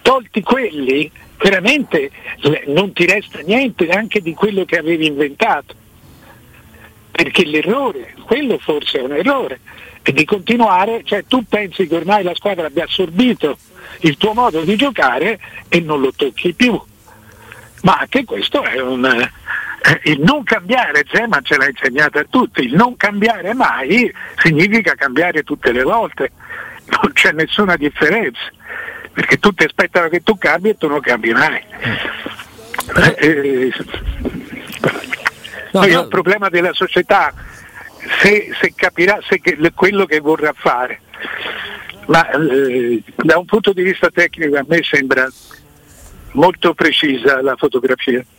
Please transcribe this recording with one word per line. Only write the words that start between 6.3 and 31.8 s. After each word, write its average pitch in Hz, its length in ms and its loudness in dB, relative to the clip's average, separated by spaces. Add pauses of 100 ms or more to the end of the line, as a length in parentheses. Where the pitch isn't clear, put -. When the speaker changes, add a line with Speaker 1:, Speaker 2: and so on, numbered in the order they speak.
Speaker 1:
perché - 340 0
l'errore, 180 720 -2 (100)
quello 240 340 0
forse 147 420 -4
è - 20 -4
un 135 100 -4
errore, 180 480 -2 (420)
è 143 100 0
di 143 120 2
continuare, 214 800 2
cioè 202 220 -2
tu 254 220 0
pensi 196 380 -2
che 156 100 -2
ormai 190 260 0
la 175 120 -2
squadra 175 320 -4
abbia 147 180 -2
assorbito 175 760 0 (420)
il 151 180 2
tuo 214 160 0
modo 220 260 2
di 175 160 0
giocare 185 640 0 (300)
e 175 120 2
non 151 200 -2
lo 131 140 0
tocchi 151 400 -2
più, 233 260 2 (1040)
ma 180 160 4
anche 247 260 -2
questo 220 380 -4
è 127 180 -4
un, 127 240 -2
eh, - 960 -2 (100)
il 143 100 0
non 247 240 2
cambiare. 180 680 0
Zeman 202 340 0
ce 147 120 0
l'ha 135 120 2
insegnata 143 520 0
a 143 80 -4
tutti, 123 340 0
il 123 120 -2
non 233 220 4
cambiare 202 580 0
mai 202 580 0 (240)
significa 170 580 2
cambiare 147 480 0
tutte 143 300 -2
le 123 100 0
volte, 165 480 -2 (720)
non - 100 0
c'è 190 200 2
nessuna 170 440 0
differenza, 151 640 0 (720)
perché - 260 0
tutti 196 260 2
aspettano 170 440 0
che 170 140 -2
tu 220 160 2
cambi 170 300 0
e 208 80 2
tu 160 100 -4
non 147 140 0
cambi 117 320 0
mai. 135 280 2 (240)